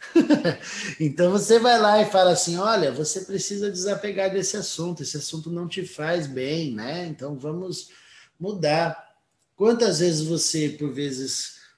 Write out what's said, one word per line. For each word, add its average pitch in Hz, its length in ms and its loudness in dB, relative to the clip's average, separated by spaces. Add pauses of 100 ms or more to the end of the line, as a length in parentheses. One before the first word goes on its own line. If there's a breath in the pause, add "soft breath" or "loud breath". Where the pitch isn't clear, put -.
(140)
<laughs> - 840 2
Então, 160 320 2
você 208 280 4
vai 233 200 6
lá 214 220 6
e 208 60 4
fala 185 260 6
assim, 170 240 0
"Olha, 190 340 2
você 147 300 -4
precisa 202 500 -4
desapegar 190 640 -2
desse 190 240 -2
assunto, 170 460 -6
esse 131 140 -8
assunto 160 340 -8
não 170 180 -6
te 185 160 -8
faz 160 420 -4
bem, 139 460 -4
né? 139 340 -8
Então, 147 320 -10
vamos 170 520 -10 (500 loud breath)
mudar." 165 720 -2 (420)
Quantas 214 460 2
vezes 165 220 2
você, 156 480 0
por 147 220 -6
vezes, 131 640 -6 (220 loud breath)